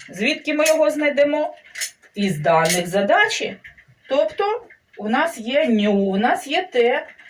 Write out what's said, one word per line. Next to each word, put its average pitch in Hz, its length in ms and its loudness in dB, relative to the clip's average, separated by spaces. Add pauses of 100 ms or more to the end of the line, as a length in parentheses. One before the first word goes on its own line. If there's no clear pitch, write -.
Звідки 285 440 -4
ми 302 140 2
його 311 220 4
знайдемо? 294 680 0 (600)
Із 190 240 -2
даних 165 480 2
задачі. 208 680 0 (520)
Тобто 320 560 -2 (320)
у 208 120 -8
нас 302 280 -2
є 269 280 0
ню, 208 280 2
у 196 240 0
нас 269 300 0
є 349 260 -4
Т. 254 340 2 (220)